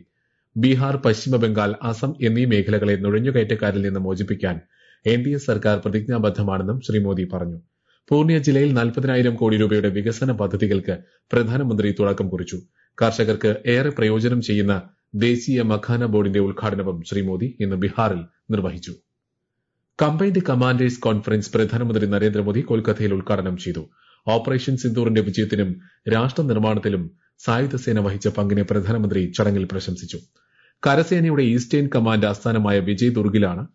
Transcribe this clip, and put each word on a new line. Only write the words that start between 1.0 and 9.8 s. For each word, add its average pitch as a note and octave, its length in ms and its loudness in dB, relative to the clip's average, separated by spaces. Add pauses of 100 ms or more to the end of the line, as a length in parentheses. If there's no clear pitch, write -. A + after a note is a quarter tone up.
ബംഗാൾ, G#2+ 480 0
അസം A#2+ 380 -4
എന്നീ A#2 240 2
മേഖലകളെ G#2 500 2
നുഴഞ്ഞുകയറ്റക്കാരിൽ G#2+ 840 0
നിന്ന് G2 180 -2
മോചിപ്പിക്കാൻ F#2 560 -4 (500)
എൻ A#2+ 160 2
ഡി C3 80 -2
എ C#3+ 80 -2
സർക്കാർ G#2+ 400 0
പ്രതിജ്ഞാബദ്ധമാണെന്നും G#2 1040 -2
ശ്രീ G#2+ 180 -2
മോദി G2 260 0
പറഞ്ഞു. F2 340 -6 (480)
പൂർണിയ D#3 320 4
ജില്ലയിൽ C#3 340 2
നാൽപതിനായിരം B2 600 0
കോടി A2 220 2
രൂപയുടെ G#2 320 2